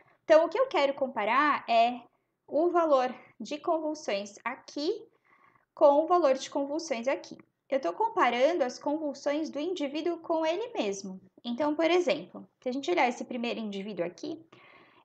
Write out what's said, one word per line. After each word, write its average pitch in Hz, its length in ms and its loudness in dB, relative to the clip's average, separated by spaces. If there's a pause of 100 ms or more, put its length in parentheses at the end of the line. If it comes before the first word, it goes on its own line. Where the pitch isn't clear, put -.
(240)
Então, 320 200 8
o 330 60 0
que 427 100 0
eu 523 60 2
quero 285 260 2
comparar 262 800 0
é 233 320 4 (480)
o 311 200 2
valor 285 440 4 (240)
de 277 200 -8
convulsões 302 840 -4
aqui 285 640 -6 (680)
com 294 280 8
o 320 40 -2
valor 339 260 4
de 262 160 -6
convulsões 277 580 -4
aqui. - 300 -4 (320)
Eu 269 100 0
tô 339 140 -4
comparando 320 720 2
as 254 140 -4
convulsões 294 720 -4
do 254 100 -6
indivíduo 320 560 -4
com 320 300 -2
ele 415 260 -4
mesmo. 196 480 -6 (240)
Então, 294 300 -2
por 320 160 2
exemplo, 190 580 -2 (140)
se 254 80 -6
a - 20 -2
gente 277 180 -4
olhar 330 160 2
esse 247 160 -4
primeiro 240 380 -6
indivíduo 202 420 -8
aqui, 226 400 -10 (640)